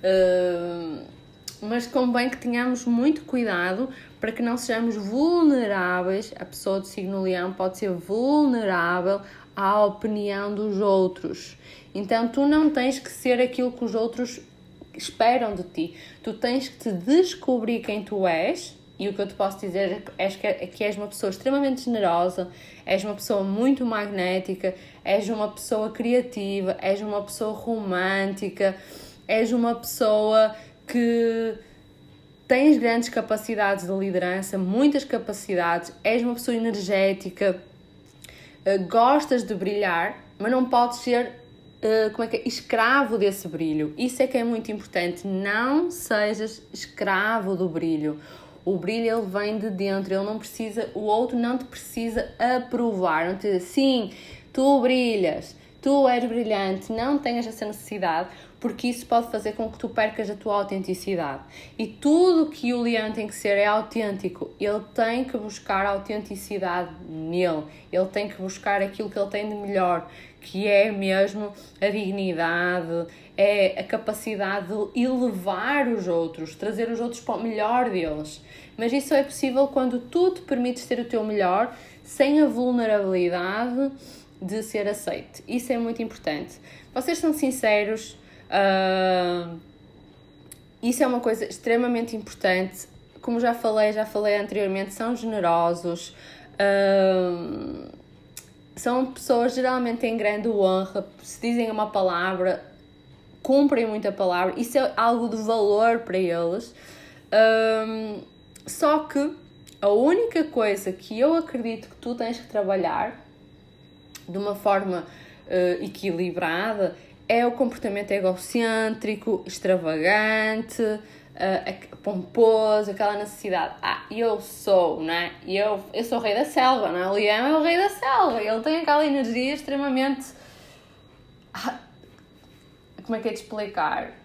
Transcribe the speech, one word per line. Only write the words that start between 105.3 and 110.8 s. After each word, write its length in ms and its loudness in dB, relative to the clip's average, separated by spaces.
valor 580 4
para 180 -2
eles. 560 -2
Ahm, 920 4
só 340 2
que 320 -2
a 80 2
única 560 4
coisa 480 -2